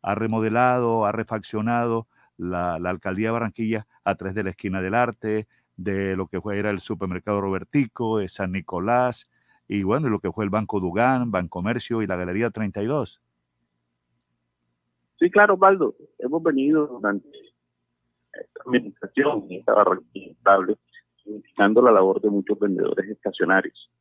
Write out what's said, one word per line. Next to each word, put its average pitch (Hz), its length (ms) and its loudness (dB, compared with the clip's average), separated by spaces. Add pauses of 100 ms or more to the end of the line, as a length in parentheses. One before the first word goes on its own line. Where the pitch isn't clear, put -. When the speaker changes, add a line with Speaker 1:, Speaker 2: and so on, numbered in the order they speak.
Speaker 1:
ha 98 140 -2
remodelado, 113 880 2
ha 104 60 0
refaccionado 113 960 -2 (300)
la, 87 400 -4
la 87 120 -4
alcaldía 95 380 -4
de 113 60 -2
Barranquilla 110 540 -4 (160)
a 98 120 0
través 92 200 -8
de 104 80 -4
la 95 80 -4
Esquina 95 300 -6
del 95 120 -4
Arte, 110 540 -2 (280)
de 98 400 -4
lo 92 120 -4
que 92 120 -6
fue, 101 200 -4
era 104 100 -2
el 101 100 -2
supermercado 98 640 -4
Robertico, 110 760 -2
de 95 100 -4
San 92 220 -6
Nicolás, 104 760 -2 (380)
y 101 160 -2
bueno, 127 240 0
y 113 40 0
lo 104 80 0
que 90 120 -4
fue 110 120 -4
el 101 60 -2
Banco 104 300 -2
Dugán, 117 520 0
Bancomercio 101 680 -2
y 101 60 -2
la 92 80 -2
Galería 90 340 -2
treinta 104 340 -6
y - 20 -2
dos. 135 360 -4 (2000)
Speaker 2:
Sí, 180 120 4
claro, 208 240 6
Osvaldo. 190 400 4 (240)
Hemos 151 240 -4
venido 147 440 2
durante 104 400 -4 (1040)
esta - 320 -18
administración 127 840 -2
y - 80 -10
esta - 160 0
Barranquilla 95 580 2
estable, 98 460 4 (480)
indicando 107 560 2
la 120 100 8
labor 95 300 4
de 107 80 2
muchos 101 300 -2
vendedores 98 500 -2
estacionarios. - 800 -2 (120)